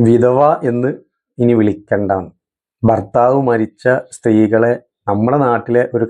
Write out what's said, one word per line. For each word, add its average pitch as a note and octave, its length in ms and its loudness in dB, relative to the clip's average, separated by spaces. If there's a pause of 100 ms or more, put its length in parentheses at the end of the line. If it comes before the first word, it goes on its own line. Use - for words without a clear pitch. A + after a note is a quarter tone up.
വിധവ B2 320 4 (300)
എന്ന് B2 200 -2 (520)
ഇനി A#2+ 160 4
വിളിക്കണ്ടാന്ന്. G2 720 -2 (580)
ഭർത്താവ് A#2+ 500 0 (100)
മരിച്ച A2+ 400 -2 (280)
സ്ത്രീകളെ A2 540 0 (400)
നമ്മുടെ A#2 340 -2
നാട്ടിലെ A#2+ 380 0 (140)
ഒരു A2+ 140 0